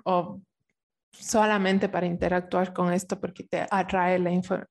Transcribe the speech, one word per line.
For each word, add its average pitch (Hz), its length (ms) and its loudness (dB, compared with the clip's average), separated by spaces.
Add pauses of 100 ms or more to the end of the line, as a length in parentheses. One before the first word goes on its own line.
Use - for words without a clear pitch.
o 180 380 -2 (800)
solamente 202 680 2
para 180 160 -2
interactuar 180 680 -2
con 180 180 0
esto 185 280 -2
porque - 240 -10
te - 260 -6
atrae 185 500 2
la 175 120 0
info-, 180 400 -2